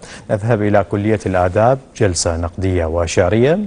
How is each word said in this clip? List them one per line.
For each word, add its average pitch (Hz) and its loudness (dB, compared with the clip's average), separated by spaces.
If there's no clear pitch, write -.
نذهب 110 0
إلى 104 2
كلية 104 0
الآداب، 98 2
جلسة 87 0
نقدية 87 -2
وشعرية، 95 0